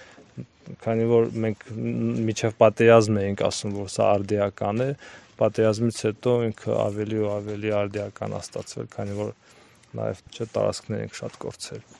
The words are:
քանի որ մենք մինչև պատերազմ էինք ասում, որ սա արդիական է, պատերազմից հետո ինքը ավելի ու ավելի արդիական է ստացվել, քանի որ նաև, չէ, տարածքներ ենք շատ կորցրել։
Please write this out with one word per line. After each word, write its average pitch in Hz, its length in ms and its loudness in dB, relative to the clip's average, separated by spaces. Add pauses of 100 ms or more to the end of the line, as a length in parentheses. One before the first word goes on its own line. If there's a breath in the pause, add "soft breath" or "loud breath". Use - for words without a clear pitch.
(800 loud breath)
քանի 113 300 0
որ 117 240 4
մենք 110 360 -4
մինչև 117 880 -2
պատերազմ 110 640 8
էինք 98 220 -2
ասում, 101 320 -2
որ 101 160 -8
սա 107 180 0
արդիական 101 760 0
է, 135 60 -2 (420 loud breath)
պատերազմից 110 680 2
հետո 117 420 0
ինքը 113 340 -4
ավելի 107 420 -2
ու 104 140 0
ավելի 104 420 -4
արդիական 104 640 -4
է 98 40 -8
ստացվել, - 480 -10
քանի 101 300 -8
որ 104 160 -6 (560 soft breath)
նաև, 110 340 -6
չէ, - 240 -10
տարածքներ 107 540 -4
ենք 107 160 -12
շատ 117 200 -12
կորցրել։ - 460 -12 (160)